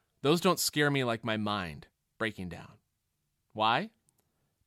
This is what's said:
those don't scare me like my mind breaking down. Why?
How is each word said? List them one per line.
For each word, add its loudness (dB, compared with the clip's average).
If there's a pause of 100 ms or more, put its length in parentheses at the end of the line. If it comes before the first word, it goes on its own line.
(220)
those 2
don't 4
scare 2
me 2
like -2
my 0
mind -4 (300)
breaking -4
down. -14 (800)
Why? 0 (760)